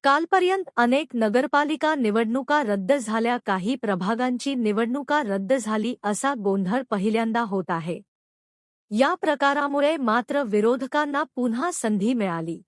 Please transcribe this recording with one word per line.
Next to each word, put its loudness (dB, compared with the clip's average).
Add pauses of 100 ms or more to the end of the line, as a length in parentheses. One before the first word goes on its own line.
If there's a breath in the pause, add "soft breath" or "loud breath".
कालपर्यंत 2 (120)
अनेक 2
नगरपालिका 2
निवडणुका 0
रद्द 0
झाल्या, 0
काही 0
प्रभागांची -2
निवडणुका 0
रद्द 0
झाली, -2
असा 0
गोंधळ 0
पहिल्यांदा 0
होत -2
आहे. -4 (880)
या 2
प्रकारामुळे 2
मात्र 0
विरोधकांना 0 (120)
पुन्हा -2
संधी 0
मिळाली. -4